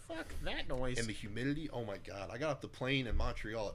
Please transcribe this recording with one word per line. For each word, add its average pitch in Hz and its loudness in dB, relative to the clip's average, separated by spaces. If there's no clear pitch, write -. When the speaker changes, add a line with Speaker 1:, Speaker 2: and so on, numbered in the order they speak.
Speaker 1:
Fuck 330 -6
that 247 0
noise. 127 2
Speaker 2:
And 113 2
the 107 -2
humidity, 127 0
oh 123 -2
my 101 -4
God. 92 -6
I 117 -6
got 151 0
off 135 -2
the - -6
plane 131 2
in 104 4
Montreal 113 2